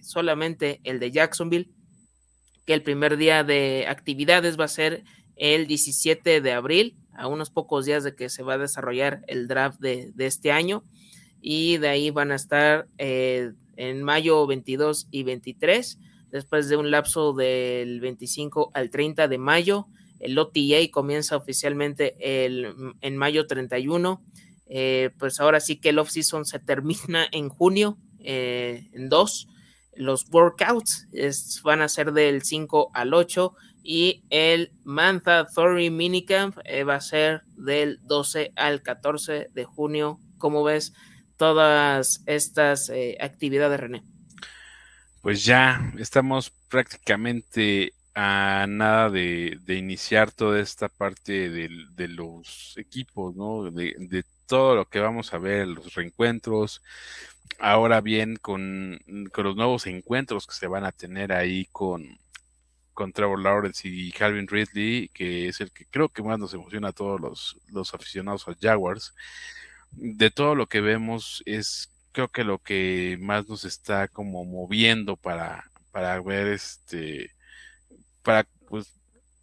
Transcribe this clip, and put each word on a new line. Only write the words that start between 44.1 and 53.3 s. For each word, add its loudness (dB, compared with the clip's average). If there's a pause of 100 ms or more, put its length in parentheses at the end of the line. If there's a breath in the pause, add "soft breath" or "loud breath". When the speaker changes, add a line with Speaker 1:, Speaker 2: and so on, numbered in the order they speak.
Speaker 2:
Pues -2
ya 4
estamos 0 (160)
prácticamente 0 (200)
a 2
nada 4
de, -2
de -2
iniciar 0
toda 0
esta -6
parte -6
del, -10
de -6
los -14
equipos, -10